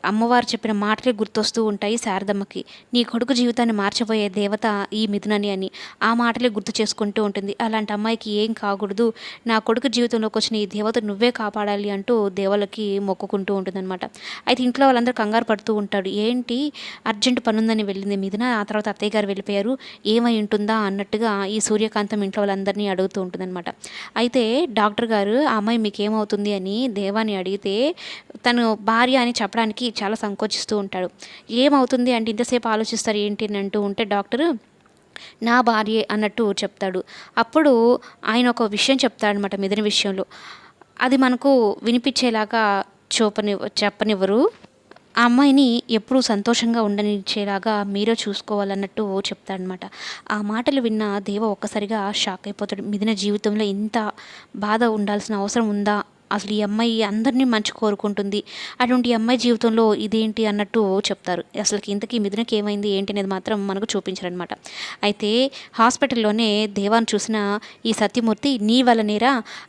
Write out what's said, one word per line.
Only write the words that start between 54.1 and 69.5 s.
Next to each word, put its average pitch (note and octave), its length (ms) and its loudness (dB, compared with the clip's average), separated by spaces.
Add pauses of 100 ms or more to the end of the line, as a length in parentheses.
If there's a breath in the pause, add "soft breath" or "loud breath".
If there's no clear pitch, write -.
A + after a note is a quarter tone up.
బాధ G#3 280 0
ఉండాల్సిన G#3 520 0
అవసరం G#3 320 0
ఉందా G#3 340 0 (300)
అసలు G3+ 200 -4
ఈ G#3+ 100 0
అమ్మాయి A3 400 0
అందరినీ A3+ 420 2
మంచి A3+ 280 2
కోరుకుంటుంది, G#3 680 -2 (380 loud breath)
అటువంటి B3 320 4
అమ్మాయి A#3 260 2
జీవితంలో A3+ 560 4
ఇదేంటి A3 520 0
అన్నట్టు G#3 540 0
చెప్తారు. F3+ 440 -4 (160)
అసలుకి G3+ 320 -4
ఇంతకీ G#3+ 260 -4
మిథునకి G#3 380 -2
ఏమైంది G#3 320 -2
ఏంటి G3 240 -2
అనేది G3+ 160 -2
మాత్రం G3 380 -4
మనకు G3 200 -4 (100)
చూపించరనమాట. F3+ 520 -6 (540 loud breath)
అయితే G#3+ 480 0 (240 loud breath)
హాస్పిటల్లోనే A3+ 920 2
దేవాన్ని G#3 480 2
చూసిన G#3 440 -2 (280 loud breath)
ఈ A3+ 60 2
సత్యమూర్తి, A3+ 640 0
"నీ A3+ 240 4
వల్లనేరా A3+ 600 2 (260 loud breath)